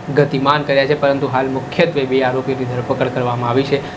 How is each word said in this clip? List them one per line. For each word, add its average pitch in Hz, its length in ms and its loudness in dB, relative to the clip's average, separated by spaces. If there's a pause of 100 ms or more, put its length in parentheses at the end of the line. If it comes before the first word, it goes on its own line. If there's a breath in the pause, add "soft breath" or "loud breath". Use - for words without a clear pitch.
(160)
ગતિમાન 147 480 2
કર્યા 139 220 2
છે, 147 160 0
પરંતુ 139 260 2
હાલ 131 200 0
મુખ્યત્વે 135 580 0
બે 131 180 2
આરોપીઓની 131 420 -2
ધરપકડ 123 420 -2
કરવામાં 123 420 -2
આવી 127 140 2
છે. 143 180 -2 (160 loud breath)